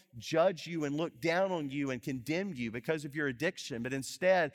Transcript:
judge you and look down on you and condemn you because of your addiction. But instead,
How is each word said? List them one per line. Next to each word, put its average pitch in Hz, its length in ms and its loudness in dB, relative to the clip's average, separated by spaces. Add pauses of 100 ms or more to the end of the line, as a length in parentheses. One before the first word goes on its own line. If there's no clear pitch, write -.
(180)
judge 160 480 4
you 165 180 -2
and 143 100 0
look 151 280 -2
down 175 280 4
on 156 200 -2
you 139 200 -2
and 123 120 -4
condemn 156 500 -2
you 120 180 -2
because 143 360 -2
of 139 100 -8
your 151 120 0
addiction. 127 540 -2
But 131 120 -2
instead, 170 600 2